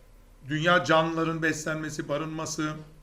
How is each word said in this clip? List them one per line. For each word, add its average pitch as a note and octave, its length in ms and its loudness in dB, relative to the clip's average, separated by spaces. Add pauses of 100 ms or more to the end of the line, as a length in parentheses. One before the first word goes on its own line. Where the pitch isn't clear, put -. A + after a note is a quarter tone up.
(480)
Dünya D#3+ 360 4
canlıların D#3+ 580 2
beslenmesi, D#3 680 -4
barınması, D#3 640 -4 (300)